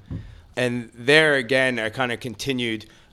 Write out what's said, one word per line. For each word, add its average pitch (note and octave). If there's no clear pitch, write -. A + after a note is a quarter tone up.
And A#2+
there D3
again, C3
I A2
kinda A#2+
continued A#2